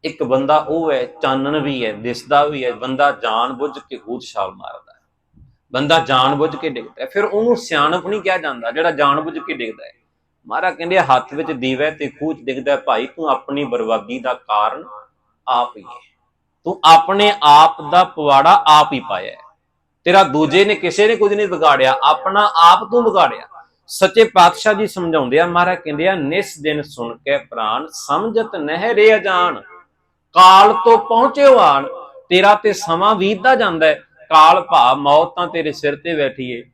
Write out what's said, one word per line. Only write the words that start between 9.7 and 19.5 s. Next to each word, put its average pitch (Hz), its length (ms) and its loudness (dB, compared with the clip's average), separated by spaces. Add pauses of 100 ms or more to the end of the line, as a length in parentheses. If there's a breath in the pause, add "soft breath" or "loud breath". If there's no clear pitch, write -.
ਹੈ। - 60 -20 (540)
ਮਹਾਰਾਜ 156 280 -4
ਕਹਿੰਦੇ 175 240 -2
ਆ, 170 40 2
"ਹੱਥ 135 320 0
ਵਿੱਚ 151 180 -8
ਦੀਵਾ 131 380 -4
ਤੇ 151 180 -10
ਖੂਹ 156 260 -8
'ਚ 117 80 -18
ਡਿੱਗਦਾ 131 300 -6
ਹੈ।" 139 40 0
ਭਾਈ, 127 300 -4
ਤੂੰ 156 240 -8
ਆਪਣੀ 139 340 -6
ਬਰਬਾਦੀ 113 540 -6
ਦਾ 123 160 -6
ਕਾਰਨ 107 500 -4 (640)
ਆਪ 120 280 -4
ਹੀ 101 60 -20
ਹੈ, - 180 -20 (640)
ਤੂੰ 190 200 -8
ਆਪਣੇ 190 480 4 (100)
ਆਪ 151 480 4
ਦਾ 180 140 4
ਪਵਾੜਾ 156 640 2
ਆਪ 151 260 4
ਹੀ 127 80 -6
ਪਾਇਆ 95 300 -8
ਹੈ। - 60 -20 (680)